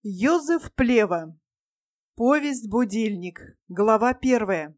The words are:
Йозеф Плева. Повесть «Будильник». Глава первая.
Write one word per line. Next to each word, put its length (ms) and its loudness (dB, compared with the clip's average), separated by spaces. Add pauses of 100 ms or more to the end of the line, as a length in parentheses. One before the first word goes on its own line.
Йозеф 680 -2
Плева. 600 2 (800)
Повесть 540 0
«Будильник». 880 -4 (100)
Глава 460 2
первая. 640 0